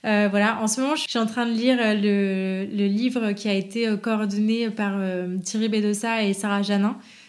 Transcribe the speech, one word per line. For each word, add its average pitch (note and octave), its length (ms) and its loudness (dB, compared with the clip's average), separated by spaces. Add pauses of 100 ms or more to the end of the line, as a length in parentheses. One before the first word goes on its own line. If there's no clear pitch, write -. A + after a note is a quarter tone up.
Euh, G#3 280 2
voilà, G#3+ 300 2
en A3 60 0
ce B3+ 140 -2
moment, C#4+ 140 2
je D4+ 120 -4
suis A#3+ 120 -2
en A3+ 80 2
train A#3 180 -2
de A#3 60 -2
lire, B3 280 2
euh, G#3+ 140 2
le, G3 800 0
le G3+ 120 2
livre A3+ 460 0
qui G#3 160 -4
a G3+ 40 2
été, G3 340 -2
euh, G#3+ 100 0
coordonné G#3+ 720 0
par, G3+ 260 -2
euh, F#3 480 -2
Thierry A3 240 -2
Bedossa G#3+ 560 0
et G3 100 2
Sarah G3+ 300 0
Janin. G3+ 340 2 (320)